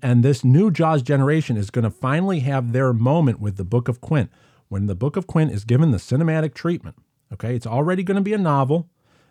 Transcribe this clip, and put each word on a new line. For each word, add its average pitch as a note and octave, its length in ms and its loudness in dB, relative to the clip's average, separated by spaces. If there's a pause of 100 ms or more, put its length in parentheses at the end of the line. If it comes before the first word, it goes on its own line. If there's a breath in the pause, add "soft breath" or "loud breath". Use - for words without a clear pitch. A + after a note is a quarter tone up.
And B2 200 4
this C#3 220 2
new D#3 260 6
Jaws D#3+ 300 2
generation C#3 560 0
is G2+ 140 -4
gonna A2+ 200 0
finally E3 500 -2
have C3 320 -2
their B2+ 200 2
moment B2 480 2
with G2+ 160 -4
the F#2+ 80 -6
Book A#2 240 -2
of A#2+ 140 -4
Quint. C#3+ 280 -2 (380 soft breath)
When G2 160 -4
the G2+ 100 -2
Book B2 220 -4
of F#3 100 -4
Quint D#3 260 0
is G#2 120 -6
given B2+ 260 4
the G#2+ 60 2
cinematic D#3+ 560 -2
treatment, - 440 -6 (360)
okay, A#2 240 -6
it's A#2 100 -8
already D3+ 360 -2
gonna G3 180 -2
be G3+ 140 -2
a G#3+ 40 0
novel, D3+ 520 0 (400 soft breath)